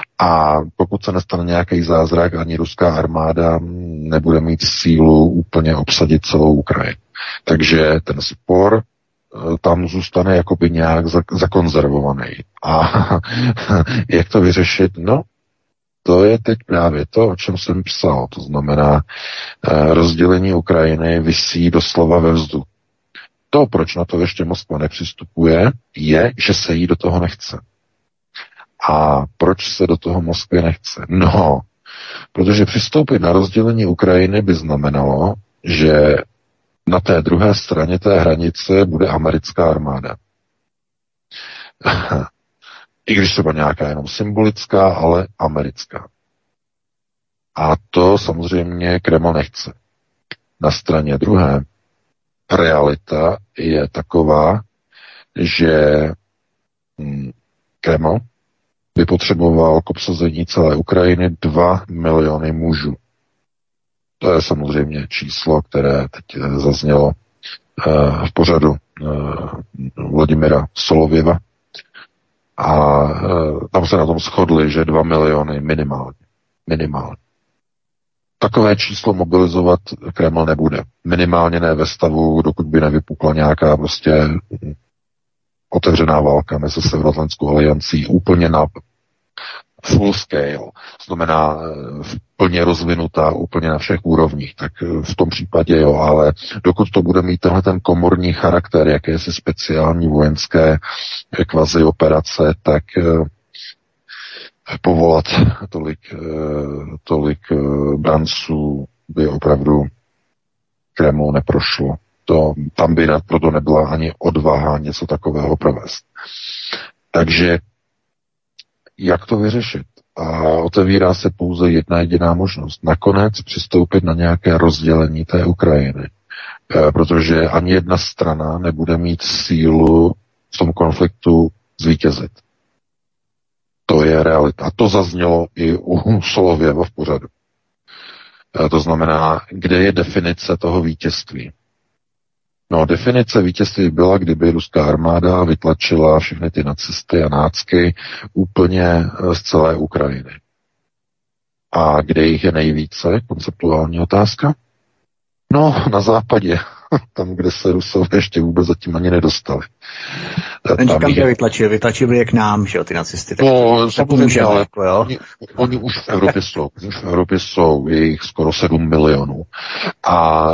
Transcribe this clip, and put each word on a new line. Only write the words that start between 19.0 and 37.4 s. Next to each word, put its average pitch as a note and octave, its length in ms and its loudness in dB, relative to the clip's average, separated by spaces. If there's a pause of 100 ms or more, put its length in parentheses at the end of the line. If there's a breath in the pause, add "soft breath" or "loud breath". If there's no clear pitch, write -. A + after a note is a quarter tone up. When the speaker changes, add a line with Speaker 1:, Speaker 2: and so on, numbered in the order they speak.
Speaker 1:
eh, - 920 -2
rozdělení F2 600 2
Ukrajiny E2 680 0
visí E2+ 500 0
doslova E2+ 480 2
ve E2 140 4
vzduchu. D2+ 340 -2 (840 loud breath)
To, D3 160 4
proč E2 300 -2
na F2 80 -2
to E2 160 -2
ještě F2 240 -2
Moskva E2 340 -6
nepřistupuje, E2 960 0 (240)
je, D#2 420 2
že - 160 0
se - 200 -4
jí E2+ 120 0
do F2 100 0
toho F2 240 -2
nechce. - 400 -6 (1300 loud breath)
A D2+ 360 2 (120)
proč F2+ 320 0
se - 180 -2
do E2 100 0
toho E2+ 260 -4
Moskvě E2+ 400 -2
nechce? - 460 -4
No, E2 520 2 (720 loud breath)
protože G2+ 340 2
přistoupit B2+ 560 0
na F2 100 2
rozdělení A2 540 2
Ukrajiny F#2 560 2
by G2 120 2
znamenalo, C#2+ 800 0 (300)
že D2+ 520 4 (680)
na F2+ 140 2
té E2+ 220 2
druhé F2+ 320 2